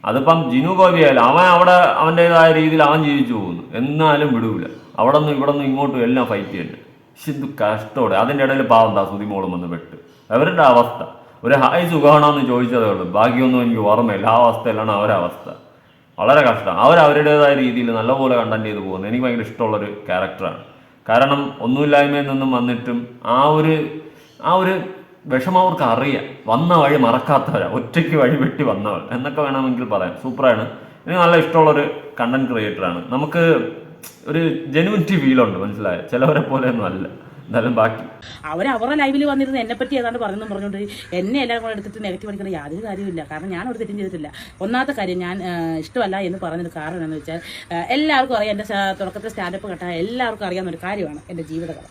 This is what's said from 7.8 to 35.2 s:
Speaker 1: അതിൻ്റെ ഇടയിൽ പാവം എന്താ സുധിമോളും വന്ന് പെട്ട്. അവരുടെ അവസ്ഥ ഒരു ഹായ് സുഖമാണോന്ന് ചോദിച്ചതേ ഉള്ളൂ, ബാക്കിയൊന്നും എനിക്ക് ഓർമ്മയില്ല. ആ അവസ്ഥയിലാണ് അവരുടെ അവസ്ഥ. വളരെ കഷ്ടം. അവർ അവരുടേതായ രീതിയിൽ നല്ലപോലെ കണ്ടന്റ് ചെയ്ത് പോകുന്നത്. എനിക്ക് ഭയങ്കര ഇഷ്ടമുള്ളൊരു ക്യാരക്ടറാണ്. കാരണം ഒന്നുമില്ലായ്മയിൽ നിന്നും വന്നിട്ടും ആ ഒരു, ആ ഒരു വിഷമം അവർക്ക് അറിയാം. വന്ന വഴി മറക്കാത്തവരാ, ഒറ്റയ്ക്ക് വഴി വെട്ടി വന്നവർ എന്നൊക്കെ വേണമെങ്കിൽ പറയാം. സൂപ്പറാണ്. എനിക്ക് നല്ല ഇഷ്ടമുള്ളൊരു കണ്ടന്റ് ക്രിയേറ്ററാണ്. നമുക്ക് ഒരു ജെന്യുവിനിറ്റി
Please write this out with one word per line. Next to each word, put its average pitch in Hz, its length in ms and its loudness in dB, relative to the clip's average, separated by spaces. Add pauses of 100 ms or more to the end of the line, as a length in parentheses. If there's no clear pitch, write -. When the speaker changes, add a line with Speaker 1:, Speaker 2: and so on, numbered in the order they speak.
Speaker 1:
അതിൻ്റെ 135 220 0
ഇടയിൽ 135 260 0
പാവം 113 200 6
എന്താ 98 200 0
സുധിമോളും 101 440 -6
വന്ന് 87 180 -8
പെട്ട്. - 220 -14 (400)
അവരുടെ 165 360 2
അവസ്ഥ 120 280 4 (460)
ഒരു 131 160 4
ഹായ് 170 300 2
സുഖമാണോന്ന് 147 600 4
ചോദിച്ചതേ 120 420 2
ഉള്ളൂ, 92 120 -4 (120)
ബാക്കിയൊന്നും 127 480 2
എനിക്ക് 113 260 0
ഓർമ്മയില്ല. 110 420 2
ആ - 100 4
അവസ്ഥയിലാണ് 110 540 0
അവരുടെ 107 240 2
അവസ്ഥ. - 260 -8 (720)
വളരെ 143 280 4
കഷ്ടം. 98 280 -2 (100)
അവർ 165 200 8
അവരുടേതായ 147 560 4
രീതിയിൽ 123 260 0 (120)
നല്ലപോലെ 127 420 0
കണ്ടന്റ് 110 280 -2
ചെയ്ത് 104 180 -6
പോകുന്നത്. 95 220 -6
എനിക്ക് 123 160 -2
ഭയങ്കര 117 220 -2
ഇഷ്ടമുള്ളൊരു 107 420 -4 (200)
ക്യാരക്ടറാണ്. 92 500 -4 (500)
കാരണം 139 320 4 (240)
ഒന്നുമില്ലായ്മയിൽ 143 680 2
നിന്നും 135 260 -2
വന്നിട്ടും 120 420 -4 (380)
ആ - 20 4 (200)
ഒരു, 156 160 2 (760)
ആ 175 40 4 (100)
ഒരു 190 120 0 (560)
വിഷമം 131 320 0
അവർക്ക് 160 280 0
അറിയാം. 131 320 0 (280)
വന്ന 165 200 2 (100)
വഴി 143 220 4
മറക്കാത്തവരാ, 120 640 0 (100)
ഒറ്റയ്ക്ക് 151 440 -2
വഴി 127 200 4
വെട്ടി 135 300 -2
വന്നവർ 101 300 -4 (140)
എന്നൊക്കെ 135 300 -6
വേണമെങ്കിൽ 131 480 -2
പറയാം. 92 300 -2
സൂപ്പറാണ്. 123 400 0 (400)
എനിക്ക് 180 200 -2
നല്ല 170 200 6
ഇഷ്ടമുള്ളൊരു 151 400 4 (360)
കണ്ടന്റ് 127 320 0
ക്രിയേറ്ററാണ്. 95 480 -4 (140)
നമുക്ക് 151 300 -2 (840)
ഒരു 160 120 -2 (320)
ജെന്യുവിനിറ്റി 185 480 0